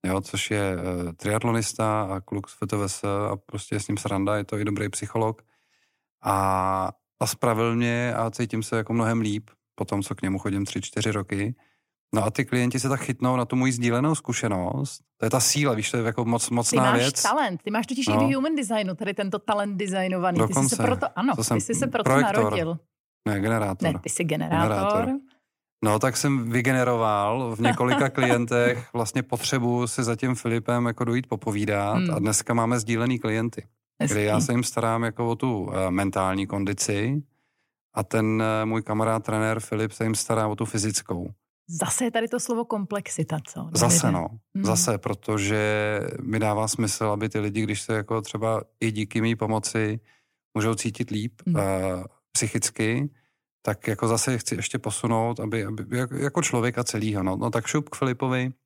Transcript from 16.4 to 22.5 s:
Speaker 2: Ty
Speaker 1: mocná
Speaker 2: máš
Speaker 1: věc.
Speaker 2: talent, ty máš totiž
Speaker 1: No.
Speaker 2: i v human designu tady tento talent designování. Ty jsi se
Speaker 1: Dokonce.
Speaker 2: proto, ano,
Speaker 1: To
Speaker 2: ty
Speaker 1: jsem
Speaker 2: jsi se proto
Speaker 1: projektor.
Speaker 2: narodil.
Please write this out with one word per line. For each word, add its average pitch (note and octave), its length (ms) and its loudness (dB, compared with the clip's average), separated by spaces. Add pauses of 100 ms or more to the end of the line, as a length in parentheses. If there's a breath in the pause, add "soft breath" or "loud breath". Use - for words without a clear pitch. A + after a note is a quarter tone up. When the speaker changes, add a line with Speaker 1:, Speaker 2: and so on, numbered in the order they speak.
Speaker 2:
Ty A#2+ 60 -2
Speaker 1:
mocná A#2+ 280 4
Speaker 2:
máš B2+ 180 6
Speaker 1:
věc. C3+ 220 2
Speaker 2:
talent, A3 400 0
ty - 80 -6
máš G#3+ 160 0
totiž C4 220 -2
Speaker 1:
No. - 140 2
Speaker 2:
i C4+ 100 4
v - 20 2
human C#4 200 0
designu G#3+ 400 0
tady F#3+ 200 -4
tento G3+ 240 -2
talent G#3 380 -2
designování. F#3 640 0
Ty - 20 4
jsi A2+ 60 2
se G2+ 60 -2
Speaker 1:
Dokonce. C3+ 280 2
Speaker 2:
proto, - 240 2 (120)
ano, A#3 180 2
Speaker 1:
To - 60 -2
Speaker 2:
ty - 20 0
Speaker 1:
jsem A2 160 2
Speaker 2:
jsi A#2 140 -4
se - 120 0
proto B2+ 240 0
Speaker 1:
projektor. G3+ 340 4
Speaker 2:
narodil. E3+ 340 0 (500)